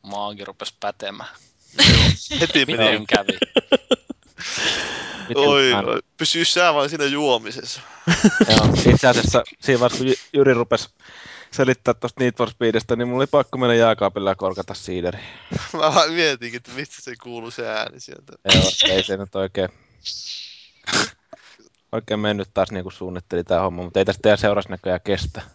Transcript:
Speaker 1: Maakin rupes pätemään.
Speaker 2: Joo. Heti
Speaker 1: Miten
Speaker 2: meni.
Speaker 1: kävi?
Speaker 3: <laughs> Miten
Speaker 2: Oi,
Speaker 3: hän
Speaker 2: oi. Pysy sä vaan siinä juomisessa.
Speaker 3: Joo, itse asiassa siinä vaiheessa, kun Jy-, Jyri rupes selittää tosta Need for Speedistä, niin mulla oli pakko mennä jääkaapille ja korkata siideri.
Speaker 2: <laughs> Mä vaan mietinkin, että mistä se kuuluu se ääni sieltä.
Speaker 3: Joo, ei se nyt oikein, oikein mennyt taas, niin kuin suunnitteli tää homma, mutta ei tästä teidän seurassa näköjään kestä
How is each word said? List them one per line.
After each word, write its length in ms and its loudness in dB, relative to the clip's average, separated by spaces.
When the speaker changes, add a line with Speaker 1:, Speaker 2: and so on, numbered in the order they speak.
Speaker 1:
Maakin 440 -10
rupes 340 -14
pätemään. 480 -10
Speaker 2:
Joo. 640 4
Heti 260 2
Speaker 1:
Miten 200 0
Speaker 2:
meni. 200 0
Speaker 1:
kävi? 320 0
Speaker 3:
<laughs> 1900 -4
Miten 200 2
Speaker 2:
Oi, 260 6
Speaker 3:
hän 140 0
Speaker 2:
oi. 140 -2
Pysy 280 0
sä 300 2
vaan 140 0
siinä 160 -4
juomisessa. 760 -2
Speaker 3:
Joo, 460 4
itse 140 4
asiassa 360 2
siinä 200 2
vaiheessa, 240 0
kun 80 2
Jy-, 200 -4
Jyri 220 6
rupes 340 -2
selittää 440 0
tosta 300 -8
Need 120 2
for 140 -2
Speedistä, 460 -2
niin 120 -4
mulla 120 -2
oli 60 2
pakko 320 0
mennä 160 4
jääkaapille 560 2
ja 40 0
korkata 400 -6
siideri. 440 -6
Speaker 2:
<laughs> 220 -8
Mä 220 0
vaan 180 4
mietinkin, 440 -2
että 160 -14
mistä 300 -12
se 200 -14
kuuluu 280 -12
se 180 -10
ääni 320 -6
sieltä. 320 -20
Speaker 3:
Joo, 100 4
ei 120 0
se 140 -4
nyt 180 -10
oikein, 340 -2
oikein 280 -4
mennyt 340 -2
taas, 160 0
niin 120 -8
kuin 100 -10
suunnitteli 520 -8
tää 160 0
homma, 220 -2
mutta 160 -4
ei 60 4
tästä 180 -2
teidän 160 4
seurassa 320 0
näköjään 300 -4
kestä 420 -6